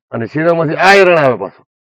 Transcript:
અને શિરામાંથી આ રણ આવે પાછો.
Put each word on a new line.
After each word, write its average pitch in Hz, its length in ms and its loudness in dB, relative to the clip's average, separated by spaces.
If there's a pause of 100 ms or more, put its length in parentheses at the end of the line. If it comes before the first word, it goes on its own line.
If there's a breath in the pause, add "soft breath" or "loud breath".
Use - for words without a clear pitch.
(100)
અને 117 160 -8
શિરામાંથી 165 500 -2
આ 190 280 4
રણ 175 140 2
આવે 131 180 0
પાછો. 92 280 -14 (260)